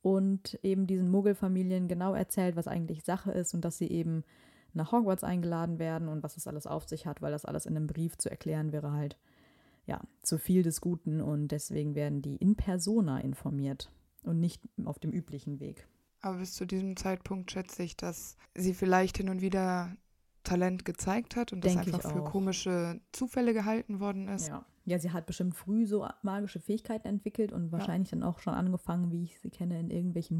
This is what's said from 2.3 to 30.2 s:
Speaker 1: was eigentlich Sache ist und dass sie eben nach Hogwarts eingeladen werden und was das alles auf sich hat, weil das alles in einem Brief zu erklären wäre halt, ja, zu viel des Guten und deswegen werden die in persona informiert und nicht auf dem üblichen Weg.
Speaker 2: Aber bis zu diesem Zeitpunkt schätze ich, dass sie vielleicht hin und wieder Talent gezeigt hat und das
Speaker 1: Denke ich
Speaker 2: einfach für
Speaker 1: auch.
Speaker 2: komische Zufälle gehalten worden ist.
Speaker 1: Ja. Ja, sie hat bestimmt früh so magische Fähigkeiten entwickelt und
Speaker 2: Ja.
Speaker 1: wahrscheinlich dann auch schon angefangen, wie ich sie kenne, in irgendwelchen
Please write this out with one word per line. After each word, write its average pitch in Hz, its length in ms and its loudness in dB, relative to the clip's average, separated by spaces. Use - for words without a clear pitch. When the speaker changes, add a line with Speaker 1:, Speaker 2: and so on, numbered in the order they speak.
Speaker 1:
was 165 100 0
eigentlich 165 380 -2
Sache 190 280 0
ist 175 220 0
und 170 100 0
dass 170 140 -2
sie 170 100 0
eben 165 360 0
nach 156 200 -2
Hogwarts 208 320 4
eingeladen 170 540 0
werden 160 300 -2
und 151 140 -4
was 151 120 -6
das - 120 -10
alles 147 200 -6
auf 151 220 -4
sich - 180 -6
hat, 147 160 -6
weil 147 100 -2
das 151 120 -4
alles - 220 -4
in 156 100 0
einem 156 100 0
Brief 160 300 -2
zu - 140 -4
erklären 156 420 -2
wäre 147 200 -2
halt, 147 260 -2
ja, - 140 -4
zu 160 160 2
viel 185 240 6
des 165 180 0
Guten 165 400 0
und 147 280 0
deswegen 147 460 -2
werden 147 280 0
die 139 140 -4
in 202 200 6
persona 180 640 2
informiert 139 680 -4
und 165 180 2
nicht 170 220 0
auf 156 140 -6
dem 156 120 -4
üblichen 143 500 -6
Weg. - 260 -12
Speaker 2:
Aber 190 160 -4
bis 185 160 -8
zu 185 120 -6
diesem 190 300 -2
Zeitpunkt 190 540 -4
schätze 185 320 -6
ich, 175 140 -6
dass - 400 -8
sie 185 200 2
vielleicht 185 420 4
hin 190 120 -2
und 185 120 -2
wieder 185 560 0
Talent 180 400 2
gezeigt 190 520 -2
hat 240 160 -2
und 180 100 -6
das 185 120 6
Speaker 1:
Denke 175 160 2
ich 160 60 2
Speaker 2:
einfach 156 160 -2
für 147 80 0
Speaker 1:
auch. 147 120 -2
Speaker 2:
komische 180 680 0
Zufälle 247 400 2
gehalten 220 480 0
worden 196 280 -2
ist. 175 200 -4
Speaker 1:
Ja. 147 160 -10
Ja, 180 120 2
sie 165 140 -2
hat 165 140 -4
bestimmt 180 280 -2
früh 214 320 2
so 202 220 0
magische 196 360 -2
Fähigkeiten 220 480 -4
entwickelt 208 460 -2
und 170 140 -2
Speaker 2:
Ja. 165 60 -4
Speaker 1:
wahrscheinlich 180 380 0
dann - 120 -2
auch 175 160 0
schon - 160 -2
angefangen, 175 580 0
wie 170 120 0
ich - 140 -10
sie - 120 -10
kenne, 175 280 -4
in 165 120 -4
irgendwelchen 170 500 0